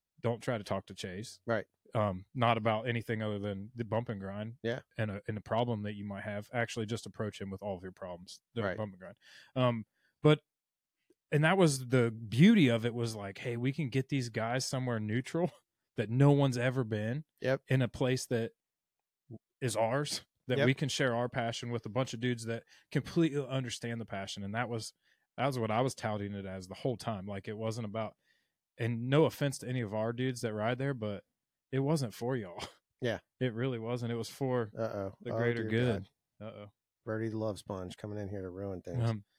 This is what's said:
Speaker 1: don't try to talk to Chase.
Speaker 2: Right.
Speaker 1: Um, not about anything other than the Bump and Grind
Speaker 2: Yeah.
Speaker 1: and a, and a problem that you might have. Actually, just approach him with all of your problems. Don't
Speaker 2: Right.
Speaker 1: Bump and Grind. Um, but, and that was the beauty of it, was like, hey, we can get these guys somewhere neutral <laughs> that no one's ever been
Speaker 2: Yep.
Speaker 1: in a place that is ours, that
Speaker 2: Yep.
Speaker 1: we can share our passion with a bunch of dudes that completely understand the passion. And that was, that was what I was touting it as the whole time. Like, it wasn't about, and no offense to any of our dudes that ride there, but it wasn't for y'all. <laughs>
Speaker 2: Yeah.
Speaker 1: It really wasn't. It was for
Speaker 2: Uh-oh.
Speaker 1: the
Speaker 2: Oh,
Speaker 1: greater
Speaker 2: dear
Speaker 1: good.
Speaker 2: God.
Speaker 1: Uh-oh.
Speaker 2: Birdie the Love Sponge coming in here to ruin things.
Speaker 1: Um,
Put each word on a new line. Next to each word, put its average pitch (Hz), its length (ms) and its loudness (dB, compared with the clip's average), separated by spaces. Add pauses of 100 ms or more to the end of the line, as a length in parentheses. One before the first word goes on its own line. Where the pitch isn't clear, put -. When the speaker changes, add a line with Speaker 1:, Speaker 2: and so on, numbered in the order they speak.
(220)
Speaker 1:
don't 117 200 0
try 120 160 -2
to 101 60 -10
talk 98 220 -2
to 98 80 -16
Chase. 98 520 -10
Speaker 2:
Right. 113 180 0 (300)
Speaker 1:
Um, 101 300 2 (100)
not 117 220 4
about 110 320 0
anything 117 340 -2
other 107 180 -2
than 101 340 -6
the 117 100 -4
Bump 107 260 -2
and 101 100 -6
Grind 104 420 -8
Speaker 2:
Yeah. 117 180 -2 (160)
Speaker 1:
and 107 140 -2
a, 101 160 -6
and 107 100 -4
a 98 40 -8
problem 113 420 0
that 104 120 -6
you 101 100 -10
might 101 180 -8
have. 104 300 -8
Actually, 117 340 -2
just 110 200 -4
approach 104 340 -6
him 98 100 -8
with 98 120 -10
all 101 140 -4
of 90 60 -12
your 92 100 -10
problems. 90 460 -12 (160)
Don't 113 100 -2
Speaker 2:
Right. 92 120 -2
Speaker 1:
Bump 104 160 -4
and 90 80 -20
Grind. 92 160 -18 (400)
Um, 120 300 2 (360)
but, 151 160 8 (920)
and 151 120 4
that 175 120 4
was 139 320 4
the 117 220 6
beauty 123 580 8
of 117 160 2
it, 117 100 0
was 117 220 -2
like, 101 220 -8
hey, 123 180 -4
we 127 160 0
can 143 160 -2
get 131 220 0
these 131 180 0
guys 117 380 -2
somewhere 127 340 -2
neutral 123 500 0 (240)
<laughs> - 220 -20
that 110 140 -2
no 139 200 8
one's 139 280 6
ever 127 260 0
been 110 400 -2 (160)
Speaker 2:
Yep. 135 280 0
Speaker 1:
in 131 140 6
a 117 60 2
place 127 380 0
that 117 260 0 (1080)
is 113 160 0
ours, 120 460 0 (260)
that 123 100 2
Speaker 2:
Yep. 117 80 6
Speaker 1:
we 135 80 6
can 143 140 -2
share 127 260 2
our 120 140 0
passion 120 420 -4
with 117 160 -4
a - 20 -8
bunch 123 260 -2
of 117 60 -8
dudes 120 260 -2
that 117 180 -6 (260)
completely 147 580 2
understand 120 520 -4
the 110 60 -8
passion. 98 380 -8
And 101 100 -6
that 117 140 -2
was, 113 240 -6 (440)
that 131 100 2
was 131 120 0
what 110 120 0
I 110 100 2
was 131 140 2
touting 104 400 -4
it 98 120 -8
as 95 220 -6
the 98 60 -8
whole 127 220 -2
time. 98 300 -4
Like, 101 220 -8
it 107 80 -6
wasn't 110 300 -2
about, 104 280 -4 (640)
and 120 300 -2
no 147 160 6
offense 135 340 0
to 123 100 -10
any 127 140 -2
of 104 120 -4
our 110 180 0
dudes 123 280 -2
that 117 140 -2
ride 117 240 0
there, 139 160 -2
but 107 280 -4 (480)
it 131 100 0
wasn't 139 340 0
for 127 220 -2
y'all. 90 260 -8
<laughs> - 140 -12 (240)
Speaker 2:
Yeah. 113 180 0 (220)
Speaker 1:
It 127 140 0
really 123 260 -2
wasn't. 120 320 -2
It 117 40 -2
was 113 120 -4
for 127 500 -2
Speaker 2:
Uh-oh. 104 440 -4
Speaker 1:
the 117 100 -6
Speaker 2:
Oh, 110 40 -2
Speaker 1:
greater 117 260 2
Speaker 2:
dear 104 80 -2
Speaker 1:
good. 113 380 2 (320)
Speaker 2:
God. 107 60 -12
Speaker 1:
Uh-oh. 104 200 -14 (380)
Speaker 2:
Birdie 110 260 -2
the 110 80 -4
Love 107 200 -2
Sponge 95 380 -8
coming 104 200 -8
in 101 120 -6
here 98 140 -6
to 92 60 -6
ruin 92 320 -8
things. 117 300 -2
Speaker 1:
Um, 104 140 -4 (140)